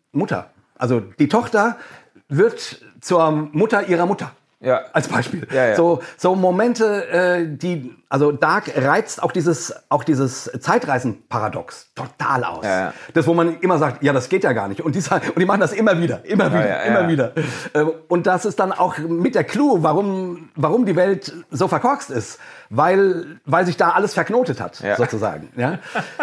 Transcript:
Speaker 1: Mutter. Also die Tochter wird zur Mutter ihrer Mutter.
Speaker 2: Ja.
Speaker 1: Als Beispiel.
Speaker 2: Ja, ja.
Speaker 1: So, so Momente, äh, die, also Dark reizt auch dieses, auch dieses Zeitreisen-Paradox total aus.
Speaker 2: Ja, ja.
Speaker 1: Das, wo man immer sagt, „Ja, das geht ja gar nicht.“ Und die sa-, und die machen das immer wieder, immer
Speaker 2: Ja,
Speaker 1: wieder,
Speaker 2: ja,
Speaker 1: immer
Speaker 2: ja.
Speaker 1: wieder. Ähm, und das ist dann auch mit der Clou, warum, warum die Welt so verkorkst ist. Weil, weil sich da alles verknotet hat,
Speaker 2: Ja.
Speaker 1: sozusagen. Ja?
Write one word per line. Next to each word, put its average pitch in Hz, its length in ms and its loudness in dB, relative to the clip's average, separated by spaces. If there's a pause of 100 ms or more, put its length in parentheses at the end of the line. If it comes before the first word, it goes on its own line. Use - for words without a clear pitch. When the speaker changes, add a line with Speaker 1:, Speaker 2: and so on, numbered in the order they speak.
(120)
Speaker 1:
Mutter. 143 380 -4 (280)
Also 123 220 0
die - 280 0
Tochter 226 500 0 (500)
wird 185 540 0 (200)
zur 165 300 2
Mutter 180 560 0
ihrer 175 180 2
Mutter. 185 260 -4 (300)
Speaker 2:
Ja. 123 200 2 (100)
Speaker 1:
Als - 160 0
Beispiel. 120 460 -4
Speaker 2:
Ja, 127 140 4
ja. 107 80 2
Speaker 1:
So, 170 260 4 (160)
so 185 180 2
Momente, 202 760 2
äh, 175 380 2
die, 147 480 -6 (140)
also 147 240 2
Dark 170 420 0
reizt 151 480 0
auch 175 80 0
dieses, 165 420 0 (160)
auch 135 140 0
dieses 131 560 0
Zeitreisen-Paradox 120 1400 -4
total 135 480 -4
aus. 85 220 -8
Speaker 2:
Ja, 95 220 0
ja. - 60 -8 (200)
Speaker 1:
Das, 160 120 2
wo 170 80 4
man 170 280 2
immer 185 160 2
sagt, 120 260 -2
„Ja, 143 80 4
das 135 160 0
geht 190 160 2
ja 139 80 2
gar 107 160 -2
nicht.“ 101 140 -8
Und 147 140 -2
die 196 40 0
sa-, 180 160 0 (180)
und 165 60 -2
die 185 60 4
machen 196 160 2
das 170 100 2
immer 202 300 2
wieder, 135 240 -4
immer 196 220 2
Speaker 2:
Ja, 139 60 0
Speaker 1:
wieder, 107 140 2
Speaker 2:
ja, 95 140 -2
Speaker 1:
immer 117 220 2
Speaker 2:
ja. 170 40 0
Speaker 1:
wieder. 135 240 0 (420)
Ähm, 151 180 2 (180)
und 175 180 0
das 185 160 2
ist 208 160 -2
dann 190 140 0
auch 175 240 -2
mit 165 380 -2
der 170 100 2
Clou, 240 360 2
warum, 180 720 -2
warum 160 300 2
die 170 120 0
Welt 190 360 0 (180)
so 165 180 0
verkorkst - 420 0
ist. 113 260 -8 (320)
Weil, 170 760 2
weil 170 200 2
sich 175 120 -2
da 170 140 4
alles 190 220 2
verknotet 190 460 0
hat, 87 220 -10
Speaker 2:
Ja. 98 160 0
Speaker 1:
sozusagen. 101 580 -2
Ja? 123 240 -2 (440)